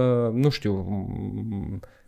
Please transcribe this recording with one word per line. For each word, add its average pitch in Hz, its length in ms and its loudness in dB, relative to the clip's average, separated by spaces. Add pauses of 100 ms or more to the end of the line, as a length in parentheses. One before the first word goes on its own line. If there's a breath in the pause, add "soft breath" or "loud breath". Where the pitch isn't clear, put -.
(340)
nu 135 140 4
știu, 104 260 0
m-, 98 1080 -4 (280 soft breath)